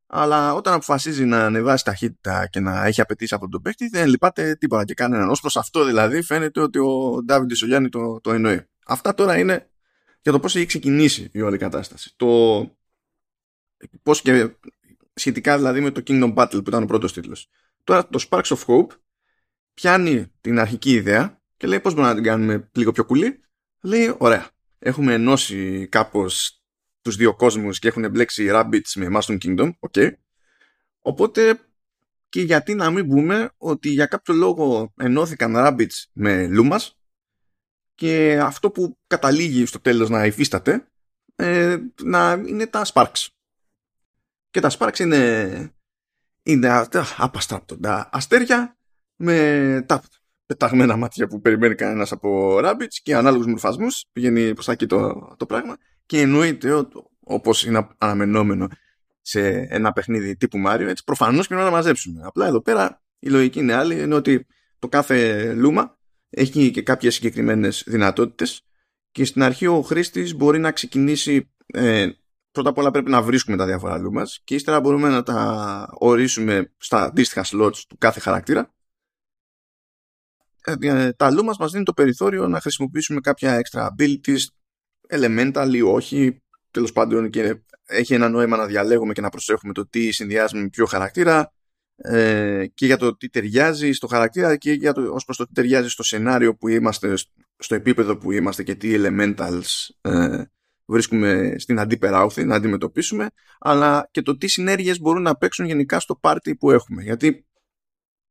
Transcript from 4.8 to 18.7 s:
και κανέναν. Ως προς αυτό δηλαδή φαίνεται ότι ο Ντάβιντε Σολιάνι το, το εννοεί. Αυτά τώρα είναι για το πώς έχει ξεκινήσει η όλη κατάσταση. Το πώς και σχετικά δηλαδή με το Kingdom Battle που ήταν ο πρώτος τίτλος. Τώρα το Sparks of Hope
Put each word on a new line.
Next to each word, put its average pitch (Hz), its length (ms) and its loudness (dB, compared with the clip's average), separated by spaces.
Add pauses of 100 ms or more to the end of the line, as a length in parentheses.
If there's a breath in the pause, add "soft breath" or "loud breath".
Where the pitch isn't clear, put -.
και 107 80 -10
κανέναν. 117 360 -2
Ως 135 120 -2
προς 139 160 -4
αυτό 139 280 0
δηλαδή 120 360 2
φαίνεται 156 380 -4
ότι 143 200 0
ο 131 460 -2
Ντάβιντε 127 300 0
Σολιάνι 123 340 0
το, 117 320 -6
το 110 100 -4
εννοεί. 110 360 0 (180)
Αυτά - 280 -2
τώρα 190 240 2
είναι 185 320 -2 (520)
για 151 100 2
το 139 80 4
πώς 185 160 -2
έχει 175 100 0
ξεκινήσει 147 680 0
η 104 80 -6
όλη 101 160 -2
κατάσταση. - 580 -8
Το 123 120 0 (1800)
πώς 151 180 2
και 123 340 2 (580)
σχετικά 135 440 0
δηλαδή 131 240 0
με 143 100 -2
το 139 160 -8
Kingdom 127 260 2
Battle 123 160 2 (140)
που - 40 -8
ήταν 113 160 0
ο - 20 -2
πρώτος 104 280 -2
τίτλος. - 360 -16 (340)
Τώρα 180 240 2
το - 220 -4
Sparks 185 140 0
of - 220 -4
Hope 131 220 4 (840)